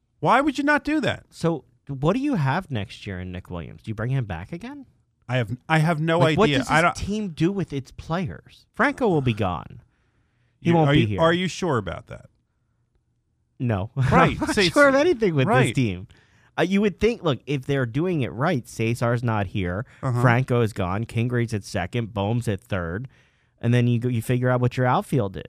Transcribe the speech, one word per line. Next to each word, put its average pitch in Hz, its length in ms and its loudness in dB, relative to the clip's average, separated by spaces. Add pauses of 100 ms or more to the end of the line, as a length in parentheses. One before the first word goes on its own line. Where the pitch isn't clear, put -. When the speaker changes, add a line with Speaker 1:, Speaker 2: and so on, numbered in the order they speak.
(200)
Speaker 1:
Why 214 220 4
would 294 160 -2
you 285 60 0
not 285 200 2
do 302 160 0
that? 160 300 -2
Speaker 2:
So 165 340 -4 (240)
what 139 240 0
do 240 60 -2
you 277 160 -2
have 156 360 0
next 107 360 -8
year 95 120 -8
in 90 140 -10
Nick 92 160 -12
Williams? 78 360 -12
Do - 60 -8
you 107 40 -6
bring 110 160 -2
him 131 160 0
back 87 260 -8
again? 247 320 -12 (440)
Speaker 1:
I 127 100 0
have, 113 180 -4 (120)
I 160 100 2
have 156 220 0
no 165 200 2
Speaker 2:
Like, 160 180 4
Speaker 1:
idea. - 0 -
Speaker 2:
what 190 120 6
does 127 200 0
Speaker 1:
I 151 120 4
Speaker 2:
this - 0 -
Speaker 1:
don't 170 220 2
Speaker 2:
team 208 260 -6
do 156 200 0
with 196 220 -6
its 135 180 -8
players? - 720 -10 (120)
Franco 254 320 0
will 165 140 2
be 123 120 2
gone. 90 460 -6 (800)
He 170 100 2
Speaker 1:
You, 170 60 6
Speaker 2:
won't 156 140 6
Speaker 1:
are - 20 4
Speaker 2:
be 143 80 8
Speaker 1:
you, 117 80 4
Speaker 2:
here. 104 120 -2
Speaker 1:
are 165 120 4
you 180 160 0
sure 156 300 -2
about 82 280 -8
that? 57 200 -16 (1300)
Speaker 2:
No. 110 340 -2
<laughs> - 40 -18
Speaker 1:
Right. 139 440 4
Speaker 2:
I'm 285 60 -2
not - 80 0
Speaker 1:
See, 190 160 2
Speaker 2:
sure 285 180 6
of 269 60 4
Speaker 1:
it's 277 60 4
Speaker 2:
anything 226 340 2
with 139 140 2
Speaker 1:
right. 240 180 4
Speaker 2:
this 117 80 -2
team. 104 320 -2 (520)
Uh, 143 40 2
you 190 180 2
would 208 200 0
think, 220 220 0
look, 147 240 0
if 135 200 -4
they're 139 200 0
doing 151 360 -2
it 92 100 -6
right, 131 340 -2
Cesar's 117 560 -2
not 110 260 -2
here. 92 360 -4 (180)
Speaker 1:
Uh-huh. 123 200 -2
Speaker 2:
Franco 123 400 2
is 107 100 -2
gone. 98 320 -4
Kingre's 117 480 -2
at 104 120 -4
second. 104 500 -6
Bohm's 113 340 -2
at 101 120 -2
third. 95 480 -6 (520)
And 120 140 2
then 123 140 4
you 120 100 2
go, 120 100 -2
you 117 140 -2
figure 123 260 0
out 127 120 2
what 123 160 0
your 127 100 0
outfield 123 640 -2